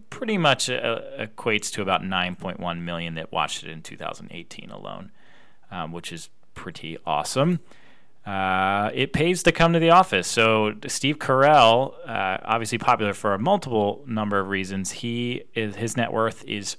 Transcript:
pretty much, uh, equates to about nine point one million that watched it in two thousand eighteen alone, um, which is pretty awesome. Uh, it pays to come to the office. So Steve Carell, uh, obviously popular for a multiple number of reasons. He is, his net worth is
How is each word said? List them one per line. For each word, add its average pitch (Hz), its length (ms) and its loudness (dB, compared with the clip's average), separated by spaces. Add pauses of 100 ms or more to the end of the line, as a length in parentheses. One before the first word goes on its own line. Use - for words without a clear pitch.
(120)
pretty 220 260 -4
much, 147 320 2
uh, 120 320 -4 (180)
equates 107 540 -2
to 107 80 -6
about 95 240 0
nine 92 300 -2
point 90 240 -10
one 85 260 -6
million 85 300 -6
that 80 160 -10
watched - 320 -4
it 82 80 -12
in 80 100 -12
two - 160 -16
thousand 82 340 -12
eighteen - 380 -16
alone, 50 420 -14 (600)
um, 85 200 -6
which 85 220 -10
is 80 160 -14 (240)
pretty 80 520 -12
awesome. 131 540 0 (680)
Uh, 95 680 0
it 135 200 -2
pays 170 300 0
to 170 100 6
come 170 180 4
to 170 80 4
the 165 100 4
office. 165 380 6
So 110 460 4 (140)
Steve 147 300 0
Carell, 135 760 6 (120)
uh, 98 380 -2
obviously 113 340 0
popular 113 360 2
for 104 200 0
a 98 60 0
multiple 120 680 0
number 107 340 -2
of 95 100 -2
reasons. 95 420 -4
He 120 520 -6 (120)
is, 107 220 -4
his 110 180 -4
net 117 160 0
worth 110 340 -2
is 101 340 -8